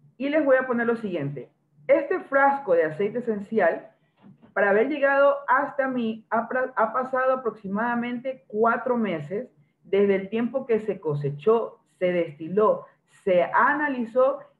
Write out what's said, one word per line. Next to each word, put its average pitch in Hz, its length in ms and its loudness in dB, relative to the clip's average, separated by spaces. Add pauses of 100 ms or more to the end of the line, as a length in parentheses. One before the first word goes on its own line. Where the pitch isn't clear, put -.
(160)
Y 269 120 -6
les 302 160 2
voy 262 120 4
a 254 100 0
poner 233 220 -2
lo 233 80 0
siguiente. 147 540 -8 (360)
Este 320 320 2
frasco 277 560 2
de 165 80 4
aceite 202 380 -2
esencial, 202 720 -2 (640)
para 202 160 2
haber 220 180 4
llegado 277 480 2 (100)
hasta 269 400 0
mí, 233 440 -4
ha 226 180 -2
pra-, 254 260 -2
ha 220 180 0
pasado 254 420 0
aproximadamente 240 1120 -4
cuatro 233 480 0
meses 190 520 -4 (360)
desde 196 320 2
el 190 140 -6
tiempo 240 360 -4
que 214 140 0
se 185 180 -6
cosechó, 147 800 -2 (220)
se 180 100 2
destiló, 175 760 0 (360)
se 180 220 4
analizó 269 960 0 (200)